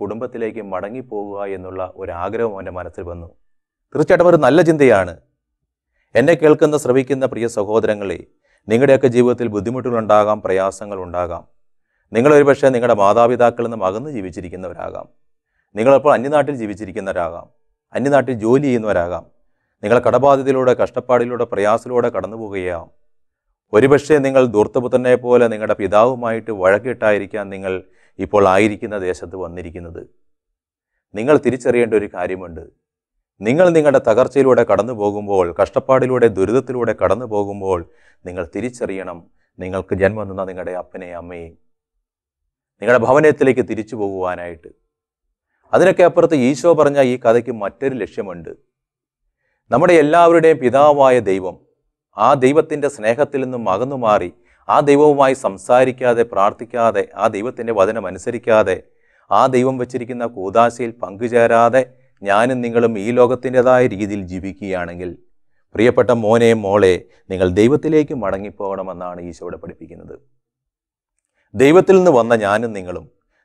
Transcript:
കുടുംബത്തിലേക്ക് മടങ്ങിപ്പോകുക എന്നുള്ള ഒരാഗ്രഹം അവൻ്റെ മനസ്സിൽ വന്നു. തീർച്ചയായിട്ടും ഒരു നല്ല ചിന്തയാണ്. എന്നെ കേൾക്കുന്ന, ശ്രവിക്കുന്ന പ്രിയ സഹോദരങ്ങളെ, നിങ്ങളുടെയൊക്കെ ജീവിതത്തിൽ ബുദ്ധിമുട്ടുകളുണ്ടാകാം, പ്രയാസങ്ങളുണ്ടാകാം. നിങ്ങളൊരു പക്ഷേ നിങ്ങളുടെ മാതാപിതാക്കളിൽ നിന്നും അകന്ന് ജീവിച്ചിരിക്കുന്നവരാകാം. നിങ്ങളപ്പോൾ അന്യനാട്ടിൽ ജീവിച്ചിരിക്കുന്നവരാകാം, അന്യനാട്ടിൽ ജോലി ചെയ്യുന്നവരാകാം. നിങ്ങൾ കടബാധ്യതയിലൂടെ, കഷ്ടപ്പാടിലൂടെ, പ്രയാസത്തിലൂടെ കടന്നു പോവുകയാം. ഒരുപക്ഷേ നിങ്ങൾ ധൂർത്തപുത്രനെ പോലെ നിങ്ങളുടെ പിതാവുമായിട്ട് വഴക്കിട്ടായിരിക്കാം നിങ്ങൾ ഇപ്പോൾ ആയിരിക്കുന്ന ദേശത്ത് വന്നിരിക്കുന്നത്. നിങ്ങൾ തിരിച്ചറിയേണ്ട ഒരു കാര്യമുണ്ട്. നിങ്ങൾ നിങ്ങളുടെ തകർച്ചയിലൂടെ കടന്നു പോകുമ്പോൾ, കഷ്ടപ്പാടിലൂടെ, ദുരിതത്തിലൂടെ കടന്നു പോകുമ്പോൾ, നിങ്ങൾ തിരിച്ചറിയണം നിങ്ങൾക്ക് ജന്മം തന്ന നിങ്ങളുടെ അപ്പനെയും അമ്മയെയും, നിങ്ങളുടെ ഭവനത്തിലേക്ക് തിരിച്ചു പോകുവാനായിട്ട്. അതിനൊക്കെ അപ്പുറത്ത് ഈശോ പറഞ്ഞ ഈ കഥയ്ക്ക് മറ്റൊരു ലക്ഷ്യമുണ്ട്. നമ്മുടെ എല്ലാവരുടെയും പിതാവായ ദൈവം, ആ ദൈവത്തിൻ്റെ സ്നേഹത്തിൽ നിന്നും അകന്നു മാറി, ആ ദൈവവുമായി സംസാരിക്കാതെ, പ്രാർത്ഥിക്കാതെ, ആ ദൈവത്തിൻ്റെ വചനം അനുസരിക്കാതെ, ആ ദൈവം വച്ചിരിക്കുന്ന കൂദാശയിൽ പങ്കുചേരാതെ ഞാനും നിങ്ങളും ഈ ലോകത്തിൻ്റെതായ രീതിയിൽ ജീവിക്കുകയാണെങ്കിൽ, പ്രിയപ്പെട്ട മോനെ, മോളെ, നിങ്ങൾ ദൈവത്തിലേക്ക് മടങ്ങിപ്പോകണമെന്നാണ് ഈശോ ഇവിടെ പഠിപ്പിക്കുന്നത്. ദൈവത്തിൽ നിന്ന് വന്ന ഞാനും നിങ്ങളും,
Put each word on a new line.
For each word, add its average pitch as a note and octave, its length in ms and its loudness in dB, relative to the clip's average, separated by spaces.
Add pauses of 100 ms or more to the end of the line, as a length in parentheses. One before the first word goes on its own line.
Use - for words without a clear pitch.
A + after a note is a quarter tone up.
കുടുംബത്തിലേക്ക് A2+ 600 -10 (100)
മടങ്ങിപ്പോകുക G2+ 680 -10 (160)
എന്നുള്ള F#2 260 -12 (140)
ഒരാഗ്രഹം G2 600 -6
അവൻ്റെ F#2 240 -14
മനസ്സിൽ F2+ 320 -14
വന്നു. E2+ 180 -16 (680)
തീർച്ചയായിട്ടും E3+ 360 4
ഒരു E3 140 4
നല്ല C3+ 220 4
ചിന്തയാണ്. A#2 460 4 (1000)
എന്നെ C#3+ 260 2
കേൾക്കുന്ന, D3+ 360 4
ശ്രവിക്കുന്ന C3 540 -2
പ്രിയ A2 140 -6 (120)
സഹോദരങ്ങളെ, G#2 600 -2 (480)
നിങ്ങളുടെയൊക്കെ C3 480 2
ജീവിതത്തിൽ A#2+ 320 2
ബുദ്ധിമുട്ടുകളുണ്ടാകാം, G#2+ 960 0
പ്രയാസങ്ങളുണ്ടാകാം. F#2 1000 -6 (680)
നിങ്ങളൊരു C#3+ 360 4
പക്ഷേ C3+ 220 4
നിങ്ങളുടെ A#2+ 320 2
മാതാപിതാക്കളിൽ A#2 680 2
നിന്നും A2+ 180 -10
അകന്ന് A2 300 -4
ജീവിച്ചിരിക്കുന്നവരാകാം. F2+ 880 -12 (720)
നിങ്ങളപ്പോൾ C3+ 380 4
അന്യനാട്ടിൽ C#3 480 -2
ജീവിച്ചിരിക്കുന്നവരാകാം, F#2+ 840 -8 (460)
അന്യനാട്ടിൽ C3 480 0
ജോലി C3 260 2
ചെയ്യുന്നവരാകാം. F#2 560 -2 (600)
നിങ്ങൾ A2 220 2
കടബാധ്യതയിലൂടെ, C3 760 2
കഷ്ടപ്പാടിലൂടെ, A#2+ 720 -2
പ്രയാസത്തിലൂടെ A#2 640 -2
കടന്നു G2 220 -8
പോവുകയാം. F#2 480 -8 (880)
ഒരുപക്ഷേ C3+ 420 4 (100)
നിങ്ങൾ C3 180 4 (100)
ധൂർത്തപുത്രനെ B2 640 2
പോലെ A#2+ 320 4
നിങ്ങളുടെ G#2+ 320 -4
പിതാവുമായിട്ട് A2+ 720 0
വഴക്കിട്ടായിരിക്കാം G#2 960 -2
നിങ്ങൾ F#2+ 240 -8 (460)
ഇപ്പോൾ G2 280 0
ആയിരിക്കുന്ന G2+ 480 0 (100)
ദേശത്ത് F2+ 300 -8
വന്നിരിക്കുന്നത്. F2 680 -14 (1120)
നിങ്ങൾ A#2+ 220 0 (100)
തിരിച്ചറിയേണ്ട A#2+ 500 0
ഒരു G#2 180 0
കാര്യമുണ്ട്. F2+ 500 -10 (800)
നിങ്ങൾ C#3 280 2
നിങ്ങളുടെ D3 380 4
തകർച്ചയിലൂടെ A#2+ 640 4
കടന്നു G#2 220 0
പോകുമ്പോൾ, G#2 520 -2 (140)
കഷ്ടപ്പാടിലൂടെ, B2+ 680 0 (100)
ദുരിതത്തിലൂടെ A#2 640 -2
കടന്നു G2 320 -2
പോകുമ്പോൾ, G2+ 460 -4 (460)
നിങ്ങൾ F2+ 180 -10 (100)
തിരിച്ചറിയണം G2 640 -10 (400)
നിങ്ങൾക്ക് F#2 360 -8
ജന്മം G2 340 -2
തന്ന F#2+ 160 -10
നിങ്ങളുടെ F#2 360 -12
അപ്പനെയും F2 400 -16
അമ്മയെയും, E2+ 320 -18 (1300)
നിങ്ങളുടെ A#2 240 2
ഭവനത്തിലേക്ക് C3+ 640 2
തിരിച്ചു A2 260 -10
പോകുവാനായിട്ട്. F2+ 720 -8 (1040)
അതിനൊക്കെ F3 320 2
അപ്പുറത്ത് E3 400 2
ഈശോ C#3+ 280 0
പറഞ്ഞ C#3+ 260 2 (100)
ഈ B2 80 -2
കഥയ്ക്ക് A#2+ 380 0
മറ്റൊരു A2+ 400 -8
ലക്ഷ്യമുണ്ട്. F#2 560 -12 (1200)
നമ്മുടെ E3+ 300 4
എല്ലാവരുടെയും D#3+ 600 4
പിതാവായ C3+ 580 4
ദൈവം, F#2+ 360 -4 (640)
ആ G#2+ 120 4 (140)
ദൈവത്തിൻ്റെ D3 460 0
സ്നേഹത്തിൽ C3 520 -2
നിന്നും B2+ 280 -6
അകന്നു B2+ 280 -4
മാറി, G#2 320 0 (380)
ആ G#2+ 100 2 (100)
ദൈവവുമായി C#3+ 560 4
സംസാരിക്കാതെ, B2 880 0
പ്രാർത്ഥിക്കാതെ, G#2 720 -2 (120)
ആ G2+ 120 0
ദൈവത്തിൻ്റെ A2+ 500 -6
വചനം G#2 320 0
അനുസരിക്കാതെ, G#2+ 640 0 (560)
ആ G2+ 160 4
ദൈവം B2+ 300 0
വച്ചിരിക്കുന്ന B2 500 -8
കൂദാശയിൽ A#2 640 -2 (100)
പങ്കുചേരാതെ A#2 800 2 (380)
ഞാനും A2+ 400 0
നിങ്ങളും A#2 380 0
ഈ G2 120 -6
ലോകത്തിൻ്റെതായ B2+ 760 2
രീതിയിൽ G#2 340 -6 (100)
ജീവിക്കുകയാണെങ്കിൽ, F2+ 800 -10 (640)
പ്രിയപ്പെട്ട A#2 360 2 (120)
മോനെ, A#2 280 4 (140)
മോളെ, G2 280 4 (360)
നിങ്ങൾ F#2 180 -2 (140)
ദൈവത്തിലേക്ക് D3+ 640 0
മടങ്ങിപ്പോകണമെന്നാണ് F#2+ 960 -8
ഈശോ F2 240 -16
ഇവിടെ E2+ 120 -12
പഠിപ്പിക്കുന്നത്. E2+ 580 -20 (1400)
ദൈവത്തിൽ D#3 440 6
നിന്ന് F3+ 140 4
വന്ന A#2+ 240 4
ഞാനും A2 380 0
നിങ്ങളും, F2+ 340 -12 (380)